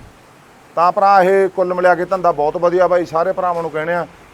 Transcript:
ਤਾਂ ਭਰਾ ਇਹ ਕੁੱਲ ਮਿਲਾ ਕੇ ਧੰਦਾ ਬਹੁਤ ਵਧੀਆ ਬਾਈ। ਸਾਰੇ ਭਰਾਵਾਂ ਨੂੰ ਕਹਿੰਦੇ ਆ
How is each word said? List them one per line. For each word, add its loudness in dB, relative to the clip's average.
ਤਾਂ 2
ਭਰਾ 4
ਇਹ 2
ਕੁੱਲ -2
ਮਿਲਾ 2
ਕੇ -4
ਧੰਦਾ -2
ਬਹੁਤ -2
ਵਧੀਆ 2
ਬਾਈ। 0
ਸਾਰੇ -2
ਭਰਾਵਾਂ -4
ਨੂੰ -8
ਕਹਿੰਦੇ -6
ਆ -4